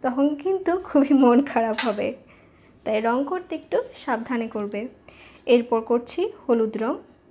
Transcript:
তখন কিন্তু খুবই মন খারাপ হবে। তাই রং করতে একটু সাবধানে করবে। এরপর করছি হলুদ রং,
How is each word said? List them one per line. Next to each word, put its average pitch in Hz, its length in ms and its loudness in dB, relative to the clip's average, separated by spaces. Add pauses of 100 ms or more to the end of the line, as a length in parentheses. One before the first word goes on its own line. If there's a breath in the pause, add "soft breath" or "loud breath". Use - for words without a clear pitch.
তখন 277 340 0
কিন্তু 370 360 -2 (160)
খুবই 285 260 4
মন 247 300 6
খারাপ 226 420 -2
হবে। 208 220 -2 (760 soft breath)
তাই 220 180 -2
রং 233 220 0
করতে 349 320 -6
একটু 311 220 -4 (180)
সাবধানে 233 520 -4
করবে। 208 400 -6 (580 loud breath)
এরপর 240 360 4
করছি 240 400 -2 (200)
হলুদ 226 360 0
রং, 226 180 -2 (360)